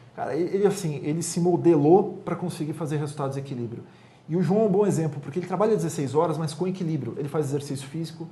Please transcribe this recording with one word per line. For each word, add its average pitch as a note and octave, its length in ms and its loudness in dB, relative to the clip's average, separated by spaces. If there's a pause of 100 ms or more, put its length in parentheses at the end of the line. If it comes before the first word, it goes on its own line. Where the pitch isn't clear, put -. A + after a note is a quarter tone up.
(160)
Cara, - 200 -6
ele, E3 200 -2
ele, G3 100 2
assim, E3 380 0
ele D#3 180 0
se - 180 -4
modelou E3+ 840 6
pra E3+ 100 -2
conseguir D#3+ 380 -6
fazer D3+ 240 -4
resultados C#3+ 380 -4
de C#3 60 -6
equilíbrio. A#2 420 -8 (440)
E D#3 100 -2
o F#3 40 2
João F#3 200 2
é A3+ 40 4
um G#3 60 2
bom G3+ 160 4
exemplo, D#3 320 -2
porque C#3 180 -8
ele F3 80 -4
trabalha G3+ 300 2
dezesseis D3 400 -2
horas, D#3+ 220 2
mas D#3 160 -4
com - 120 -4
equilíbrio. D#3+ 520 -4
Ele C#3+ 100 -4
faz D3+ 200 -2
exercício C#3 380 -6
físico, E3 460 -10